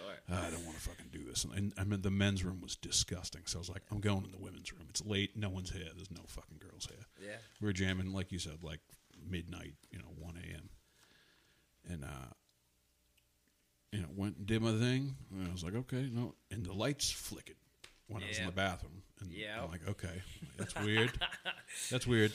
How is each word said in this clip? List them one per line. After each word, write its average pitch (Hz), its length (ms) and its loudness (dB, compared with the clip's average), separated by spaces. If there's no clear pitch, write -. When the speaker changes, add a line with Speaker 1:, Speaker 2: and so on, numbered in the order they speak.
Speaker 1:
"I 87 200 2
don't 82 160 -4
wanna 78 140 -8
fucking - 320 -8
do 78 120 -8
this." 62 200 0
And, 60 100 -6
and 101 240 2
I 95 60 2
mean, 101 180 4
the 98 100 2
men's 98 320 6
room 92 180 0
was 92 140 -6
disgusting. - 680 0
So - 140 -2
I - 20 -4
was 85 80 -6
like, 92 220 -8
"I'm 104 80 0
going 98 260 6
in - 60 -10
the 95 80 -14
women's 95 340 -10
room. - 160 -14
It's - 160 -2
late. 101 300 4
No 104 140 2
one's 92 220 -2
here. 87 240 -4
There's 87 160 -10
no 82 160 -10
fucking - 320 -10
girls - 280 -10
here." - 180 -14
Speaker 2:
Yeah. 107 80 -6
Speaker 1:
We 107 60 4
were 101 60 6
jamming, 95 400 4
like 95 180 -2
you 90 80 -2
said, 80 240 -6
like, 78 180 -6
midnight, 85 460 -4
you - 80 -8
know, 85 180 -12
one 82 200 -8
A 85 180 -8
M. - 140 -10
And, 80 140 -4
uh, 65 300 -8
you 104 80 2
know, 80 120 -2
went 98 220 0
and 98 100 -6
did 110 160 4
my 113 120 6
thing. 127 420 4
And 92 160 -2
I 87 40 -2
was 90 120 -4
like, 87 120 -2
"Okay, 127 360 0
no." 117 240 0
And 104 140 -2
the 98 80 -4
lights 123 360 2
flickered - 460 -6
when 104 160 -4
I 101 40 -2
was 107 100 -2
in 110 60 2
Speaker 2:
Yeah. 98 60 0
Speaker 1:
the 87 60 -4
bathroom. 92 480 2
And 92 100 -6
Speaker 2:
Yeah. 107 320 -4
Speaker 1:
I'm 151 80 -4
like, 95 160 -6
"Okay, 92 340 -2
that's - 180 -2
weird. 110 420 6
Speaker 2:
<laughs> - 760 -4
Speaker 1:
That's 127 160 2
weird, 110 280 8